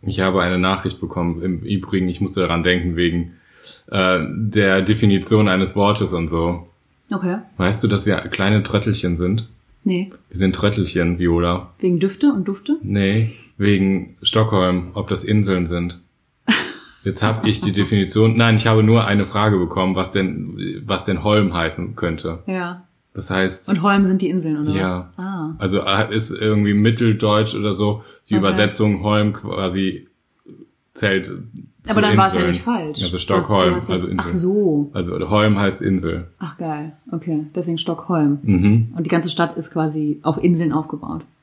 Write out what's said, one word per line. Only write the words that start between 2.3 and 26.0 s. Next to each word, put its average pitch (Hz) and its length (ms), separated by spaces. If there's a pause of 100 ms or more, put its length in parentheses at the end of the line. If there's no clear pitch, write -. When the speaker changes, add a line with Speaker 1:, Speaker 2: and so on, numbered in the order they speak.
Speaker 1:
daran 85 200
denken, 87 360
wegen, 85 340 (580)
äh, 92 300 (100)
der 98 540
Definition 107 640
eines 92 300
Wortes 101 360
und 82 140
so. 85 400 (440)
Speaker 2:
Okay. 185 260 (200)
Speaker 1:
Weißt 170 260
du, 117 40
dass 101 200
wir 98 100
kleine 101 460
Tröttelchen 98 520
sind? 92 320 (360)
Speaker 2:
Nee. 185 280 (180)
Speaker 1:
Wir - 80
sind 92 180
Tröttelchen, 90 640
Viola. 87 600
Speaker 2:
Wegen 180 200
Düfte 196 340
und 190 140
Dufte? 240 340
Speaker 1:
Nee, 101 500 (260)
wegen 95 680
Stockholm, 92 720
ob 98 140
das 92 140
Inseln 98 440
sind. 87 320 (480)
Speaker 2:
<laughs> - 560
Speaker 1:
Jetzt - 200
hab 110 220
ich 110 160
die - 120
Definition, 104 640
nein, 117 180
ich 107 120
habe 110 160
nur 110 220
eine 101 220
Frage 104 300
bekommen, 92 380
was 92 160
denn, 92 760
was 101 180
denn 90 200
Holm 104 300
heißen 85 420
könnte. 82 520
Speaker 2:
Ja. 180 360 (300)
Speaker 1:
Das - 160
heißt 185 400
Speaker 2:
Und 185 120
Holm 196 260
sind 190 140
die 185 80
Inseln, 160 320
oder 147 140
Speaker 1:
Ja. 90 400
Speaker 2:
was? - 100
Ah. 160 340
Speaker 1:
Also, 98 220
äh, 98 320